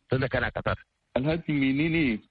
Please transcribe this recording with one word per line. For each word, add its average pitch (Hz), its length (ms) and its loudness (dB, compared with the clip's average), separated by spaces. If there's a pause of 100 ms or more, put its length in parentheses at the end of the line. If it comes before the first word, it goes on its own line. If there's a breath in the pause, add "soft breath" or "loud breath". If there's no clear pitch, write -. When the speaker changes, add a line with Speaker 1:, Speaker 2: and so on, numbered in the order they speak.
Speaker 1:
Tunda 131 200 0
kana 120 220 -2
kasar. 98 260 -2 (380)
Speaker 2:
Alhaji, 156 380 0
menene 139 680 2 (100)